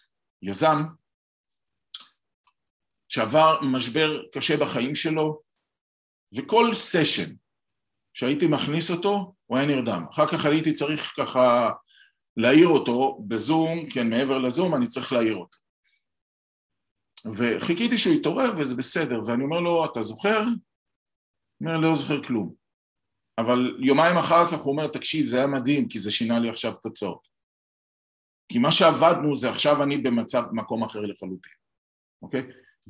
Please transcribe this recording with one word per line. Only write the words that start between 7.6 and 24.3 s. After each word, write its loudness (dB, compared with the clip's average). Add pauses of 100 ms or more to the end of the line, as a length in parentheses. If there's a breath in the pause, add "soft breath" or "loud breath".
שהייתי -2
מכניס 0
אותו, -4 (100)
הוא -4
היה 0
נרדם. -2
אחר 2
כך -2
הייתי 2
צריך -4
ככה 2 (680 soft breath)
להעיר 8
אותו 0
בזום, -2
כן, -2
מעבר 0
לזום, 0
אני 0
צריך -6
להעיר 2
אותו. -14 (1800)
וחיכיתי 0
שהוא 4
יתעורר, 0
וזה -4
בסדר, 0
ואני -2
אומר -4
לו, 0
"אתה -6
זוכר?" -2
הוא -2 (1080)
אומר, -2
"לא 2
זוכר -2
כלום." -4 (840)
אבל 0
יומיים 4
אחר 4